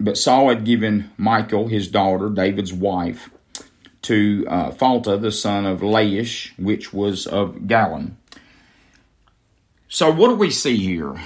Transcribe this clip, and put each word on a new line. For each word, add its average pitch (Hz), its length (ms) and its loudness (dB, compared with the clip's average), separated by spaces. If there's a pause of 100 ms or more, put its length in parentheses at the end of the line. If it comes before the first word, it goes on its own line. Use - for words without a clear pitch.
but 101 160 0
Saul 131 320 4
had 113 160 0
given 107 520 0
Michal, 110 500 0
his 104 200 -2
daughter, 95 420 0
David's 98 440 -2
wife, 90 560 -4 (720)
to, 104 480 0
uh, 82 220 -2
Phalta, 117 500 0
the 110 100 -2
son 101 340 -2
of 95 140 -2
Laish, 107 800 0
which 98 340 -4
was 98 340 -4
of 95 420 -4
Gallon. 90 500 0 (1700)
So 156 240 2
what 180 160 6
do 247 80 4
we 202 140 2
see 131 260 0
here? 87 380 -2 (120)